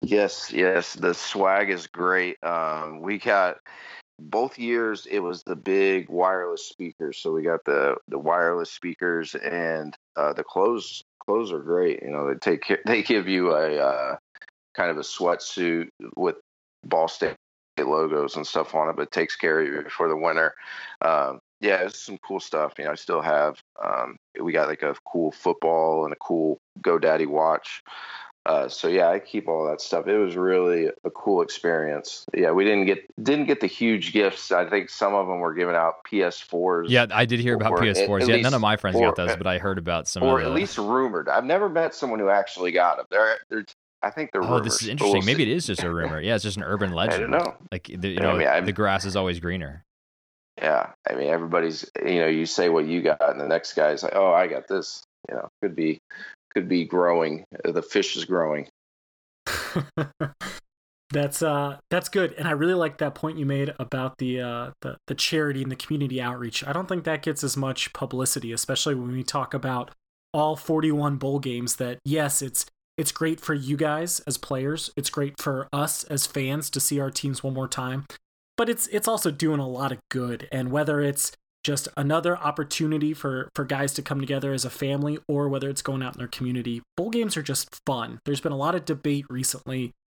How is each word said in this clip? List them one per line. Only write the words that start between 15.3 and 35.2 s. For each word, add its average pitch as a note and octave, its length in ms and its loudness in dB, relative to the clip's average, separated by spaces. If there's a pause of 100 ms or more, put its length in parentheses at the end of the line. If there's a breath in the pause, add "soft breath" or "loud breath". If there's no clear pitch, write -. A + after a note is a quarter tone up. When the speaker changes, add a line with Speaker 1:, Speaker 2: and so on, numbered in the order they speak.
Speaker 1:
with - 180 0 (500)
Ball E2 220 2
State - 300 -2 (420)
logos D2+ 580 0
and D2+ 100 -6
stuff - 280 -2
on D#2 160 2
it, C#2+ 60 -6
but C#2+ 60 -2
it D2 100 -6
takes E2+ 240 -2
care D#2+ 240 2
of D#2 60 2
you D2 220 -6
for E2+ 200 0
the D#2 80 0
winter. D#2+ 380 2 (480 loud breath)
Um, C#2+ 360 2 (240)
yeah, G2 200 2
it's G2 180 -4
some G2 260 -12
cool F#2+ 140 -6
stuff. D2+ 380 -2
You C#2+ 60 -8
know, D2+ 80 -2
I - 20 -6
still E2 260 -2
have, D2+ 380 2 (240)
um, B1 340 -4 (220)
we E2 140 -2
got, D2+ 160 2
like, D2+ 140 -4
a D2 120 0 (120)
cool D#2+ 240 0
football D#2+ 720 2
and D2+ 80 -4
a D2 40 -6
cool D#2+ 420 0 (220)
GoDaddy D#2+ 460 4
watch. D#2 560 0 (640 loud breath)
Uh, D2+ 200 4
so - 220 -2
yeah, F2 220 6
I F#2+ 80 2
keep G2+ 280 -6
all D#2+ 200 0
that D2+ 160 -2
stuff. - 260 -2
It G2+ 80 4
was F#2+ 180 2
really F2+ 520 4
a - 240 -4
cool F#2 320 2
experience. D#2 840 -2 (100)
Yeah, E2 180 4
we F#2+ 120 6
didn't G2+ 220 4
get, F#2+ 180 2 (180)
didn't C#3+ 220 2
get C#3 160 2
the - 60 2
huge G#2 480 0
gifts. G2 360 2
I F2+ 180 4
think F#2+ 200 0
some G2+ 260 0
of G2 120 4